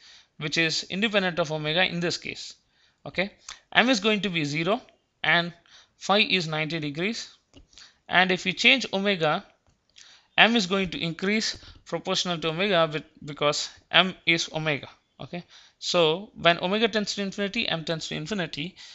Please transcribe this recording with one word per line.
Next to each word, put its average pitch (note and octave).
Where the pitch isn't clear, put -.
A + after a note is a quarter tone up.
which D3+
is E3
independent F#3+
of D3+
omega D#3
in F3
this F3
case. -
Okay, F3+
m A3
is B3
going G#3
to G3+
be E3+
zero E3
and E3+
phi G3+
is F#3
ninety D#3
degrees, D#3+
and F#3
if F3+
we F#3
change B3
omega, F#3+
m G#3+
is G3+
going F#3+
to -
increase F#3+
proportional F3
to D#3+
omega E3
with, D3
because D3
m F3+
is E3
omega. D#3
Okay, E3+
so F3
when E3+
omega G#3+
tends G#3
to G3+
infinity, G3+
m E3
tends D#3+
to D#3+
infinity, D#3